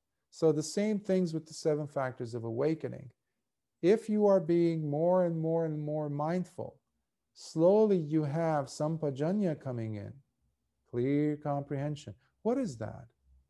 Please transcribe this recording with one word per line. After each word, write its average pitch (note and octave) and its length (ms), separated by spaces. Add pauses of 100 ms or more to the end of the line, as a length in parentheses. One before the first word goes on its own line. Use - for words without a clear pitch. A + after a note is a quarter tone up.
(300)
So D#3+ 200
the D3+ 140
same G#3 340
things F#3 340
with D#3 140
the - 80
seven D3+ 320
factors B2+ 480
of A2+ 100
awakening. C3 640 (720)
If G#3+ 260
you G#3 180
are G3 140
being E3 500
more F3 360
and E3 120
more E3 260
and D3+ 160
more D3+ 300
mindful, D3+ 640 (600)
slowly G3 600
you D#3 280
have D3+ 420
sampajanya D#3 920
coming A#2 360
in, G2+ 180 (800)
clear C#3+ 460
comprehension. C#3+ 800 (280)
What A#3+ 160
is F3+ 200
that? - 280 (440)